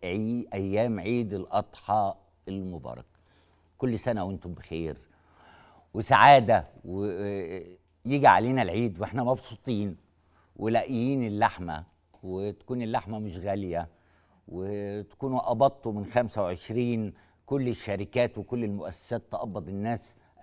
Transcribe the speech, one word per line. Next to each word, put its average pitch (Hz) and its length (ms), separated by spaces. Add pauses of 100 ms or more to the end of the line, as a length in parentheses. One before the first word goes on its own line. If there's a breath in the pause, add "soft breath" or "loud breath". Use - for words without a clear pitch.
عي-، 110 500
أيام 104 460
عيد 110 340
الأضحى 101 800 (340)
المبارك. 85 580 (720 soft breath)
كل 120 220
سنة 110 240
وأنتم 90 300
بخير 80 440 (960 soft breath)
وسعادة، 110 720 (200)
ويجي 98 1400
علينا 117 340
العيد 98 380
وإحنا 117 240
مبسوطين 110 760 (580 soft breath)
ولاقيين 117 720
اللحمة، 90 560 (400)
وتكون 101 580
اللحمة 110 380
مش 98 180
غالية، 90 500 (600 soft breath)
وتكونوا 101 920
قبضتوا 123 520
من 104 140
خمسة 113 380
وعشرين، 110 680 (320 soft breath)
كل 139 220
الشركات 110 680
وكل 117 260
المؤسسات 101 580 (100)
تقبض 98 380
الناس 107 460 (280 soft breath)